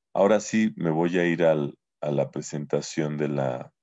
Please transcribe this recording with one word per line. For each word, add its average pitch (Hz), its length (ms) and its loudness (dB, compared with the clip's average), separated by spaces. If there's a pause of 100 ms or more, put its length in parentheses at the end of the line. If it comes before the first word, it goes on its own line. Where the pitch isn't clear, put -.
(140)
ahora 101 260 4
sí 110 380 0
me 85 120 0
voy 85 300 0
a 87 80 2
ir 85 160 0
al, 76 340 2 (240)
a 76 100 -2
la 69 200 0
presentación 73 840 -4
de 73 100 -2
la, 67 560 -4